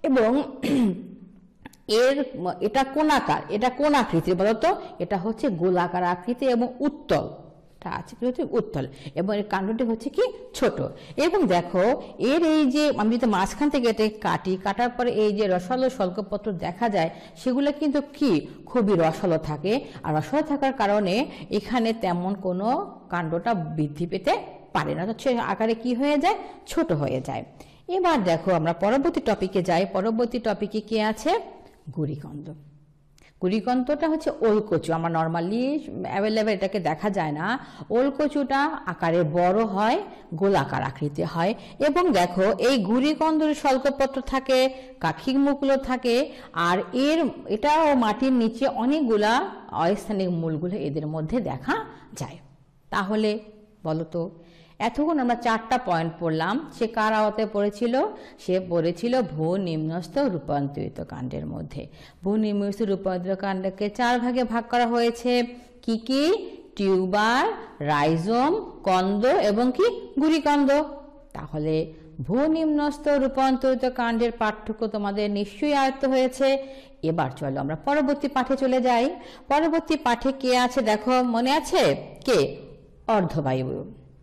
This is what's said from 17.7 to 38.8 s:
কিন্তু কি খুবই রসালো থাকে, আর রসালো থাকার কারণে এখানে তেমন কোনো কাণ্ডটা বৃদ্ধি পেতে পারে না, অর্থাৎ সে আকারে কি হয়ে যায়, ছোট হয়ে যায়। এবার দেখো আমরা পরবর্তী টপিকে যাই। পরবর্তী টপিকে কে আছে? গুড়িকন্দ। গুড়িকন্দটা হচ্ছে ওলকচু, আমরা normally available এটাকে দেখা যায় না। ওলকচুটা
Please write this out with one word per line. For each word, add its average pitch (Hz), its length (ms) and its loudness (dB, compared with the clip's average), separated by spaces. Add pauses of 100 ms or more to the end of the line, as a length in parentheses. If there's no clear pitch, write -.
কিন্তু 285 280 0 (180)
কি 196 300 2 (180)
খুবই 208 300 2
রসালো 160 420 2
থাকে, 156 420 -2 (220)
আর 156 140 -2
রসালো 277 260 0
থাকার 277 300 0
কারণে 208 580 0 (200)
এখানে 226 420 0
তেমন 185 420 -2
কোনো 202 640 -2 (120)
কাণ্ডটা 175 440 -2
বৃদ্ধি 156 520 -4
পেতে 226 260 -2 (400)
পারে 151 220 -2
না, 156 60 -6
অর্থাৎ 220 220 -6
সে 247 160 0
আকারে 226 360 0
কি 240 200 -2
হয়ে 285 240 2
যায়, 359 160 4 (320)
ছোট - 260 0
হয়ে 143 280 0
যায়। 120 240 -8 (440)
এবার 349 360 2
দেখো 175 300 2
আমরা 165 180 2
পরবর্তী 277 480 2
টপিকে 190 420 0
যাই। 180 300 2
পরবর্তী 226 460 0
টপিকে 214 420 -2
কে 214 220 -2
আছে? 220 300 0 (640)
গুড়িকন্দ। 147 580 -8 (880)
গুড়িকন্দটা 247 680 0
হচ্ছে 311 220 0 (100)
ওলকচু, 214 520 2
আমরা 165 260 0
normally 190 600 0 (260)
available 214 440 0
এটাকে 196 320 -2
দেখা 165 300 -2
যায় 165 220 -2
না। 190 260 -4 (320)
ওলকচুটা 277 720 0 (220)